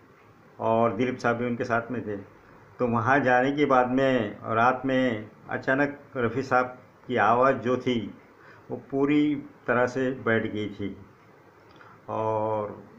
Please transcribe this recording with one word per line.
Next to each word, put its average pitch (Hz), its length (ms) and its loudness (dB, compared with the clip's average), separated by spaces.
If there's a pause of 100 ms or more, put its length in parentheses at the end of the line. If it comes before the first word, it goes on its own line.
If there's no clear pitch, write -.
(600)
और 113 340 2
दिलीप 127 240 -4
साहब 120 180 0
भी 120 100 -4
उनके 120 180 -4
साथ 117 260 -2
में 120 120 -8
थे। 104 140 -8 (600)
तो 123 100 0
वहाँ 117 320 2
जाने 127 320 4
के 147 140 0
बाद 127 240 4
में 127 480 0 (160)
रात 120 320 2
में 127 440 -2 (200)
अचानक 135 480 -2 (180)
रफ़ी 127 260 -2
साहब 127 240 2 (420)
की 127 100 -2
आवाज़ 120 400 4
जो 123 200 -2
थी 123 220 -2 (720)
वो 123 60 -10 (140)
पूरी 147 440 2 (320)
तरह 123 220 2
से 131 220 -2 (140)
बैठ 110 280 0
गई 104 180 -6
थी - 260 -10 (1120)
और 107 640 -2 (220)